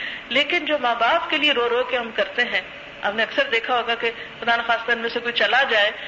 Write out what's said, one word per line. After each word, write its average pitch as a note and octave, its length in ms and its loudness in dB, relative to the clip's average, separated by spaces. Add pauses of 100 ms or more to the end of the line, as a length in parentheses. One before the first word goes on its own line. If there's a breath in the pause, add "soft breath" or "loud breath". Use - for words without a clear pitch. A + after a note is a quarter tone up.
(280 loud breath)
لیکن D4 360 0
جو D4 160 0
ماں A#3+ 140 2
باپ C#4 360 2
کے D#4 60 2
لیے D4 160 4
رو A#3+ 160 2
رو B3 160 2
کے B3+ 140 -2
ہم A#3 160 -6
کرتے A3 280 0
ہیں، G#3 180 -2 (440)
ہم G3+ 120 -2
نے A3+ 60 2
اکثر A3+ 200 0 (100)
دیکھا A#3+ 260 0
ہوگا A#3 160 -2
کہ A#3 160 -2 (300 loud breath)
خدا A#3 160 2
نخواستہ A#3 340 0
ان A#3 80 2
میں A3+ 100 -4
سے A#3 120 -4
کوئی A#3 120 -4
چلا A#3 300 4
جائے A3 280 2 (180 loud breath)